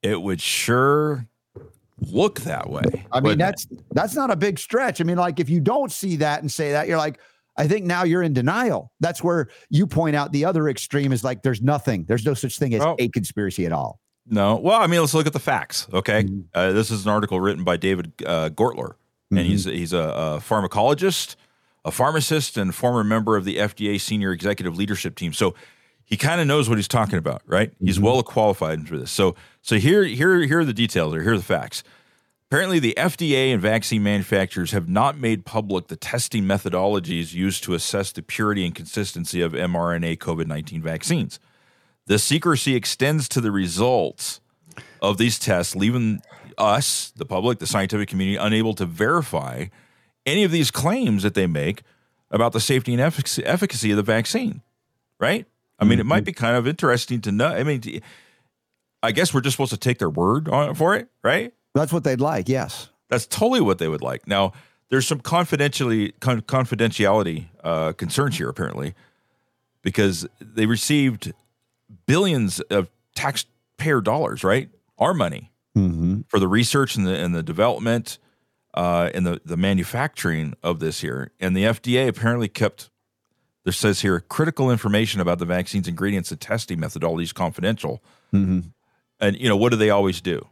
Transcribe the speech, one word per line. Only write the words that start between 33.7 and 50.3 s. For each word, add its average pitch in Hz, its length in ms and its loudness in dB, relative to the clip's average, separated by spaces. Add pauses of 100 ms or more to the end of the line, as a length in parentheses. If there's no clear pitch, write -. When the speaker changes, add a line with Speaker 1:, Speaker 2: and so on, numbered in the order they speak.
Speaker 1:
manufacturers 98 680 0
have 90 160 -2
not 131 300 0
made 113 260 -2
public 98 440 -4
the 80 80 -10
testing - 480 -4
methodologies 92 880 -2
used 92 300 -2
to 90 100 -2
assess 98 380 -4
the - 100 -12
purity 104 420 -2
and 82 100 -4
consistency 87 640 -6
of 82 140 0
M 87 220 -2
R 85 160 0
N 85 120 -2
A 82 120 -2
covid 82 300 -6
nineteen 78 360 -8
vaccines. 82 560 -4 (680)
The 104 120 2
secrecy 143 580 2
extends 139 540 0
to 135 100 0
the 110 100 0
results 98 880 0 (600)
of 98 180 2
these 113 200 2
tests, 90 360 0
leaving 110 460 0 (380)
us, 107 580 0
the - 80 -8
public, 101 340 0
the 85 80 -8
scientific 101 420 -2
community, 95 280 -2
unable 107 380 0
to 95 100 -4
verify 85 840 -2 (600)
any 185 180 2